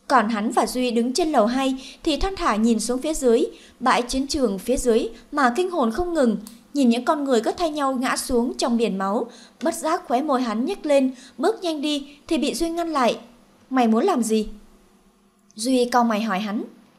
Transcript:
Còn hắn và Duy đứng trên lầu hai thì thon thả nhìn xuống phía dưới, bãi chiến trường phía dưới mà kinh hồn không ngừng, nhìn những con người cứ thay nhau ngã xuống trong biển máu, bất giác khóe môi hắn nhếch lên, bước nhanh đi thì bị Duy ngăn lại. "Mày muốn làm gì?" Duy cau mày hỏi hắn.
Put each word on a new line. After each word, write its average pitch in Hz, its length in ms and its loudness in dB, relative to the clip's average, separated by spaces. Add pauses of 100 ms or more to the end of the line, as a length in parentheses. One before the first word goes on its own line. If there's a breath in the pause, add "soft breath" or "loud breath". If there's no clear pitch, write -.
Còn 233 220 4
hắn 220 220 -2
và - 140 2
Duy 247 260 -2
đứng 233 220 0
trên 330 180 0
lầu 240 140 4
hai 262 580 -2
thì 285 140 0
thon 392 180 -2
thả 330 200 0
nhìn 220 240 2
xuống 247 220 -4
phía 311 120 -2
dưới, 262 320 4 (340 loud breath)
bãi 233 220 2
chiến 269 260 -4
trường 220 320 0
phía - 180 0
dưới 254 320 2 (220 loud breath)
mà 269 240 2
kinh 359 160 -2
hồn 262 200 0
không 349 220 -2
ngừng, 240 240 2 (360 loud breath)
nhìn 277 160 4
những 240 160 0
con 311 180 0
người 254 180 2
cứ 269 100 -2
thay 339 180 -2
nhau 285 240 -2
ngã 262 240 -2
xuống 254 400 -2
trong 240 200 0
biển 202 200 0
máu, 196 300 -2 (360 loud breath)
bất 330 100 0
giác 330 340 -4
khóe 262 140 0
môi 277 200 0
hắn 226 240 -2
nhếch 392 200 -6
lên, 277 260 4 (260 loud breath)
bước 370 260 0
nhanh 320 180 -4
đi 294 360 -4 (100)
thì 330 100 0
bị 247 160 0
Duy 330 160 -2
ngăn 339 240 -4
lại. 240 260 2 (500)
"Mày 254 180 2
muốn 220 160 4
làm 339 200 2
gì?" 214 240 0 (1080)
Duy 247 300 2
cau 240 180 2
mày 220 180 0
hỏi 202 180 -2
hắn. 214 240 -4 (360)